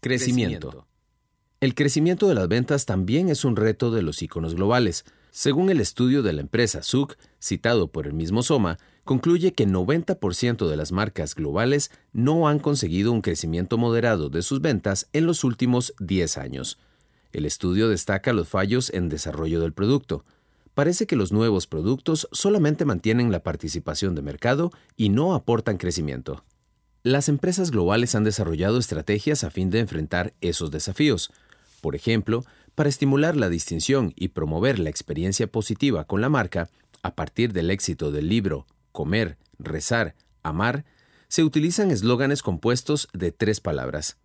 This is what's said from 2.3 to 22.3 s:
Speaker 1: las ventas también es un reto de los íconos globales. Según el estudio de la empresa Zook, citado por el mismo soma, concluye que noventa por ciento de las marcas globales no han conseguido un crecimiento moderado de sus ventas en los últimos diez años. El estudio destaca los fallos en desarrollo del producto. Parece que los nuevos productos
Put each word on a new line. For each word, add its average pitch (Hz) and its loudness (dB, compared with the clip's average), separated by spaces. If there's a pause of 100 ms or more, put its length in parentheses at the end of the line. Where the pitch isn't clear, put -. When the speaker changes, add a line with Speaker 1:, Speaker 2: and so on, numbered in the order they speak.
Speaker 1:
las 95 2
ventas 123 0
también 113 0
es 143 0
un 117 2
reto 110 2
de 113 0
los 76 -4
íconos 82 -6
globales. 104 2 (240)
Según 156 2
el 160 4
estudio 127 2
de 92 0
la 73 -4
empresa - 0
Zook, - 0 (240)
citado 104 0
por 78 -6
el 73 -6
mismo 82 0
soma, 107 2 (260)
concluye 170 2
que 113 2
noventa 110 0
por 90 -2
ciento 110 0
de 76 0
las 78 -4
marcas 95 -2
globales 113 0 (220)
no 151 2
han 147 2
conseguido 107 0
un 113 0
crecimiento 87 -2
moderado 113 2
de 80 -2
sus 139 -2
ventas 104 -2
en 160 2
los 170 0
últimos 123 0
diez 90 0
años. 65 -8 (540)
El 78 -4
estudio 95 2
destaca 104 0
los 87 0
fallos 104 0
en 90 0
desarrollo 78 -4
del 82 -2
producto. 104 0 (500)
Parece 180 2
que 156 0
los 95 0
nuevos 107 2
productos 123 -2